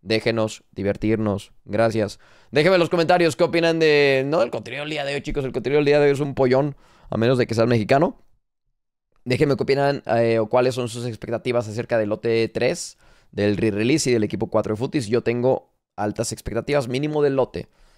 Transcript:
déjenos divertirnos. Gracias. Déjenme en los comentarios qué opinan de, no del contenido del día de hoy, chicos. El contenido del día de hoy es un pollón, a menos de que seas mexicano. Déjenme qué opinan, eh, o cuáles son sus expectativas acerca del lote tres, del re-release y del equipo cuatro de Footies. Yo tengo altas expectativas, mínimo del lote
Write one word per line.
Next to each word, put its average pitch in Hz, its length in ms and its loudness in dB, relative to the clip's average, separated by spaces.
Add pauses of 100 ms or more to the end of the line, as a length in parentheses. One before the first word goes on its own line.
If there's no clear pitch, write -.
déjenos 110 680 -2
divertirnos. 104 840 -2 (120)
Gracias. 107 540 -2 (320)
Déjenme 160 240 4
en 175 60 4
los 156 100 0
comentarios 170 440 2
qué 175 100 2
opinan 165 340 0
de, 143 480 4
no 160 140 0
del - 100 -2
contenido 120 320 -10
del 151 80 -10
día 147 140 -6
de 139 100 -6
hoy, 139 80 -8
chicos. 143 200 -6
El 127 100 -6
contenido 135 260 0
del 147 60 2
día 147 140 4
de 147 60 4
hoy 143 60 6
es 135 80 0
un 143 160 -4
pollón, 135 400 2 (340)
a - 80 -2
menos 123 220 2
de 117 80 2
que 110 80 -4
seas 113 120 2
mexicano. 123 540 2 (1040)
Déjenme 131 320 2
qué 135 60 -2
opinan, 139 420 0
eh, 117 320 2
o 110 120 -2
cuáles 127 260 2
son 123 120 -4
sus 120 200 -8
expectativas 113 600 -4
acerca 113 300 -4
del 107 120 0
lote 113 380 0
tres, - 520 -4 (320)
del 101 260 0
re-release 113 540 0
y - 20 2
del 110 100 2
equipo 104 280 -4
cuatro 107 240 0
de - 20 -10
Footies. 127 300 -4
Yo 113 160 0
tengo 120 480 -2 (240)
altas 107 360 -4
expectativas, 117 560 -4
mínimo 147 360 -2
del 139 140 2
lote - 320 -4 (280)